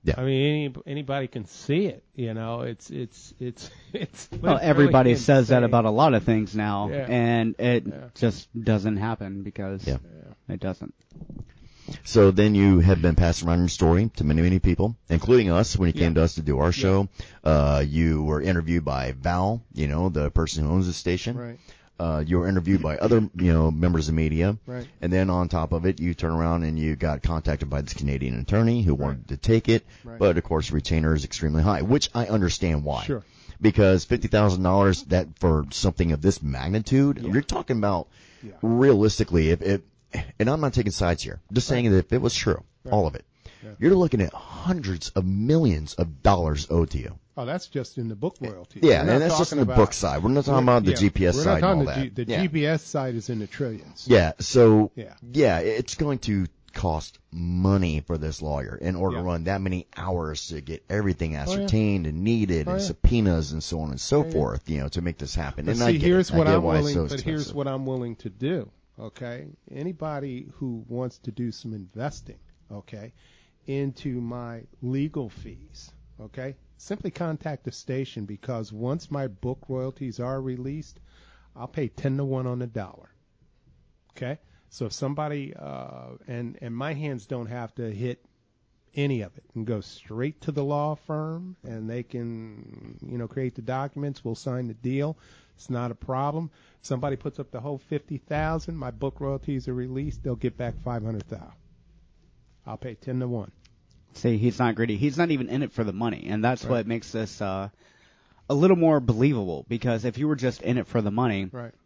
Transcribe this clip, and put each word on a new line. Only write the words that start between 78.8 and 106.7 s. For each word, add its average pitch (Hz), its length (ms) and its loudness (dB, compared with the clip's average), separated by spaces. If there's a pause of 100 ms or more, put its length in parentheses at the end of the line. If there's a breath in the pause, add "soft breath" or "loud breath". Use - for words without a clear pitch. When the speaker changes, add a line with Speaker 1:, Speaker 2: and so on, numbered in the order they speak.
Speaker 2:
my 139 160 -4
book 123 400 -8
royalties 131 500 -8
are 131 240 -6
released, 131 560 -10 (560 soft breath)
I'll 120 140 -14
pay 143 200 -6
ten 135 280 -4
to 139 80 -4
one 131 240 -4
on 123 100 -6
the 123 80 -8
dollar, 110 440 -12 (1080)
okay? 131 220 -8 (320)
So - 160 -8
if 104 60 -8
somebody, 147 600 -6
uh, - 640 -14 (100)
and, 120 340 -10
and 120 140 -10
my 143 200 -8
hands 139 320 -8
don't 120 200 -8
have 117 300 -12
to 117 160 -8
hit 120 320 -8 (720)
any 139 260 -2
of 92 140 -14
it - 80 -20 (100)
and 113 100 -8
go 110 160 -4
straight 120 640 -10
to 160 100 -6
the 143 120 -4
law 147 320 -4
firm, 160 640 -10
and 113 260 -10
they 120 140 -8
can, 113 960 -12 (100)
you 127 100 -8
know, 117 100 -6
create 131 260 -6
the 123 80 -12
documents. 139 640 -8
We'll 113 100 -4
sign 127 320 -6
the 113 80 -8
deal. 135 420 -4 (400 soft breath)
It's - 140 -16
not 120 220 -4
a - 20 -8
problem. 147 560 -6 (320 soft breath)
Somebody 135 340 -4
puts - 220 -10
up 139 140 -12
the 120 80 -12
whole 139 180 -10
fifty 147 400 -8
thousand, 156 580 -6
my 139 140 -8
book 135 300 -8
royalties 139 480 -6
are 127 60 -6
released, 127 500 -8
they'll 127 120 -4
get 117 200 -6
back 120 260 -6
five 120 220 -6
hundred 110 240 -6
thousand. - 240 -14 (1120)
I'll 110 100 -12
pay 123 180 -12
ten 127 260 -6
to 127 80 -4
one. 117 240 -6 (640)
Speaker 3:
See, 117 240 0
he's 113 200 0
not 117 160 2
greedy. 110 220 -2
He's 135 220 -2
not 170 120 2
even 131 180 0
in 135 140 -2
it 127 100 -6
for 117 120 -2
the 101 80 -4
money, 101 360 -6
and 107 160 -2
that's 123 200 0
Speaker 2:
Right. 113 60 -6